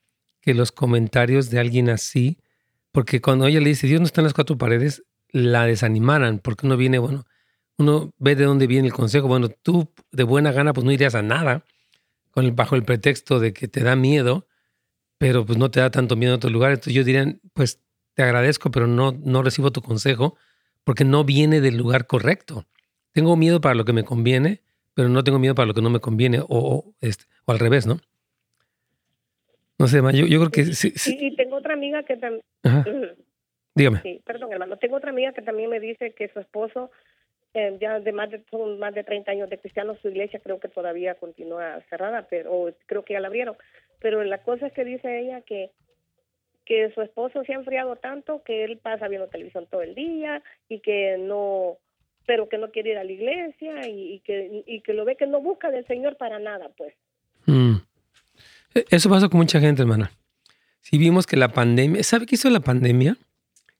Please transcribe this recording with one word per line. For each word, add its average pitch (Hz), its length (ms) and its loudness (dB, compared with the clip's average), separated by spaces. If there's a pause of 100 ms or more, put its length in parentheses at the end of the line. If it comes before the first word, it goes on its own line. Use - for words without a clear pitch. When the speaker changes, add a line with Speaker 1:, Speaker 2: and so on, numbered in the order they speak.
(400)
Speaker 1:
que 135 140 2
los 120 180 2
comentarios 120 760 2
de 120 100 0
alguien 120 300 2
así, 123 480 0 (520)
porque 131 300 0
cuando 131 260 2
ella 151 140 4
le 143 80 4
dice, 143 180 0
"Dios 151 140 4
no 175 60 2
está 160 160 0
en - 20 4
las 147 100 0
cuatro 147 220 0
paredes", 120 480 0 (260)
la 120 360 2
desanimaran, 117 720 2
porque 110 280 -6
uno 131 120 2
viene, 131 200 2
bueno, 127 280 -4 (500)
uno 147 420 2
ve 143 160 4
de 139 100 4
dónde 139 220 4
viene 127 220 4
el 113 60 -6
consejo. 127 340 2
Bueno, 123 220 2
tú 175 420 -2 (180)
de 131 140 0
buena 143 280 2
gana, 143 200 2
pues, 127 120 -2
no 127 80 2
irías 135 220 2
a 110 80 0
nada 131 400 0 (680)
con 131 160 0
el, 123 60 0
bajo 120 220 0
el 123 100 2
pretexto 127 540 0
de 113 140 0
que - 160 -8
te - 140 -4
da 123 140 2
miedo, 131 500 2 (720)
pero, 123 260 2
pues, 113 140 -2
no 127 120 2
te 127 100 0
da 127 100 4
tanto 123 260 0
miedo 123 160 2
en 127 40 0
otro 123 140 -2
lugar. 117 200 2
Entonces 131 240 -2
yo 135 100 4
diría, 135 220 2 (260)
"Pues, - 280 -2 (340)
te - 100 0
agradezco, 123 480 2
pero 117 160 2
no, 127 240 2
no 131 320 0
recibo 135 260 0
tu 127 100 -4
consejo 123 560 0 (460)
porque 135 220 2
no 139 200 6
viene 147 360 4
del 131 160 2
lugar 120 320 0
correcto. 120 560 -2 (480)
Tengo 165 240 4
miedo 165 240 4
para 143 160 2
lo 113 80 2
que 117 80 0
me 113 100 2
conviene, 127 580 0 (340)
pero 123 140 2
no 127 140 2
tengo 135 160 2
miedo 131 160 2
para 127 120 2
lo 107 80 0
que 110 80 0
no 113 80 2
me 120 100 2
conviene", 117 400 0
o, 147 80 -6
o, 135 520 -2
este, 113 240 -4 (200)
o 127 80 0
al 113 80 2
revés, 120 260 2
¿no? 127 140 -2 (1800)
No 135 80 4
sé, 135 160 4
ma, 131 100 2
yo, 139 140 4
yo 156 140 4
creo 165 100 2
que 143 140 2
Speaker 2:
Sí, 170 100 -4
Speaker 1:
sí, - 220 0
sí. 269 240 -4
Speaker 2:
y, 285 80 -2
y - 80 -12
tengo 262 200 -2
otra 302 180 -6
amiga 285 280 -6
que 277 140 -6
tam-, 233 240 -8 (240)
Speaker 1:
Ajá. 135 160 4
Speaker 2:
ujú. 214 260 -4 (680)
Speaker 1:
Dígame. 127 280 2
Speaker 2:
Sí, - 220 -12
perdón, 233 280 -12
hermano. 185 240 -10
Tengo 247 200 -10
otra 277 140 -8
amiga 262 220 -4
que 254 100 -16
también 220 280 -8
me 233 80 -6
dice 220 340 -12
que 208 200 -12
su 208 80 -16
esposo, 220 500 -12 (640)
eh, 202 260 -6
ya 214 200 -6
de 208 120 -8
más 208 180 -8
de, 214 200 -18
son 214 300 -8
más 208 140 -10
de 208 100 -10
treinta 202 260 -10
años 196 200 -8
de 190 80 -14
cristiano, 208 440 -12
su 208 60 -6
iglesia 202 340 -10
creo 190 160 -10
que - 100 -14
todavía 175 460 -8
continúa 165 720 -14
cerrada, 202 400 -10
pero, 170 240 -8
o 175 200 -4 (140)
creo 202 180 -8
que - 100 -12
ya 196 60 -6
la 190 80 -10
abrieron. 226 260 -8 (460)
Pero 214 240 -4
la 196 180 -6
cosa 247 240 -6
es 277 60 -10
que 262 120 -6
dice 247 360 -10
ella 254 220 -12
que, 196 280 -12 (960)
que 220 280 -2
su 220 100 -8
esposo 247 420 -8
se 277 80 -8
ha 262 40 -8
enfriado 262 400 -8
tanto 285 480 -12
que 220 200 -6
él 226 180 -10
pasa 220 240 -8
viendo 190 220 -8
televisión 175 420 -14
todo 185 120 -6
el 170 120 -12
día 302 480 -10 (260)
y 220 120 -12
que 202 400 -4
no, 196 560 -6 (500)
pero 226 220 -2
que 214 100 -8
no 220 140 -10
quiere 220 180 -8
ir 208 80 -4
a 190 60 -12
la 190 80 -12
iglesia 294 760 -10
y, 196 260 -14
y 196 60 -20
que, 202 460 -10
y 226 140 -14
que 220 120 -8
lo 214 120 -4
ve 254 120 -4
que 277 120 -4
no 285 120 -2
busca 330 300 -6
del 262 160 -8
Señor 269 300 -6
para 220 240 -10
nada, 202 360 -12
pues. 147 180 -16 (520)
Speaker 1:
Mm. 127 300 4 (1000)
E-, 240 160 2
eso 175 180 4
pasa 190 200 6
con 170 100 4
mucha 165 220 4
gente, 143 220 4
hermana. 110 280 0 (680)
Si - 180 0
vimos 170 300 4
que - 80 0
la 127 160 6
pandemia, 131 500 2
¿sabe 233 240 0
qué - 80 -4
hizo 262 160 2
la 226 100 4
pandemia? 127 560 2 (640)